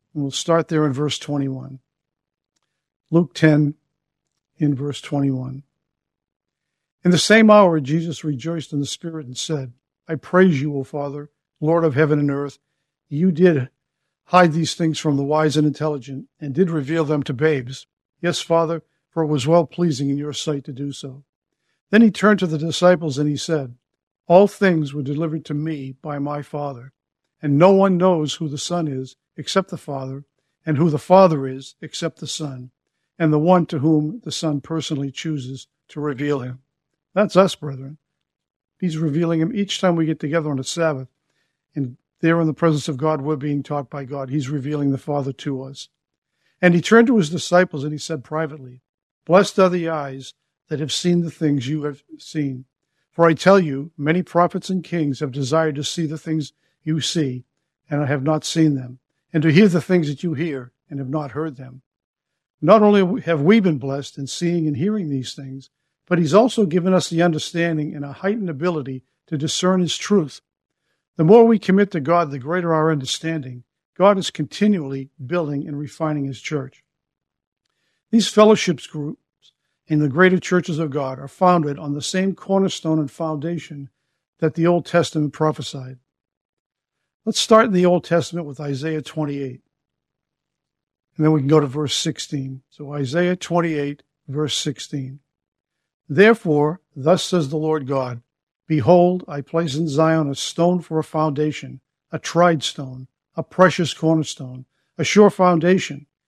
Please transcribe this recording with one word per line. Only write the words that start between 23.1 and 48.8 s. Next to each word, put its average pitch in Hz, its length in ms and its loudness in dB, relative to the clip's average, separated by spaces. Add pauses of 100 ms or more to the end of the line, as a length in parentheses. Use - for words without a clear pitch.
and 147 100 0
he 147 100 -2
said, 139 380 -6 (520)
'All 190 200 8
things 160 460 0
were 147 80 -6
delivered 151 440 -6
to 151 100 -6
me 147 380 -6
by 143 260 -10
my 147 240 -6
Father, 135 480 -10 (500)
and 143 160 2
no 180 140 8
one 190 260 4
knows 170 380 2
who 160 120 -8
the 143 120 -8
Son 175 280 -4
is 131 280 -8 (200)
except 190 360 -4
the 170 60 -12
Father, 135 480 -10 (400)
and 151 120 0
who 165 140 2
the 147 80 -2
Father 170 480 4
is 131 340 -12
except 160 380 -10
the 156 80 -12
Son, 131 420 -10 (480)
and 160 160 2
the 151 60 2
one 175 260 4
to 170 140 -6
whom 156 400 0
the - 120 -12
Son 147 300 -4
personally 143 480 -6
chooses 131 560 -8 (220)
to - 120 -14
reveal 147 420 -4
him.'" 123 180 -12 (560)
That's 202 200 2
us, 185 200 4
brethren. 139 420 -12 (840)
He's 160 180 -2
revealing 165 440 0
him 165 140 -2
each 202 260 -4
time 180 140 2
we 165 100 0
get 156 140 -2
together 151 320 -2
on 139 60 -2
the 131 60 -6
Sabbath. 151 440 -4 (640)
And 131 240 -6 (240)
there 165 180 2
in 165 60 2
the 156 80 0
presence 156 340 0
of 139 100 -6
God, 156 240 -2
we're 151 140 -4
being 143 280 -4
taught 143 260 -8
by 139 160 -12
God. 135 240 -10
He's 135 200 -4
revealing 143 420 -2
the 135 80 -2
Father 143 340 -4
to 135 300 -8
us. 135 260 -18 (720)
And 180 140 6
he 175 60 2
turned 226 260 6
to 247 100 2
his 160 120 2
disciples 175 540 0
and 151 100 -6
he 151 40 -8
said 147 260 -10
privately, 143 580 -10 (440)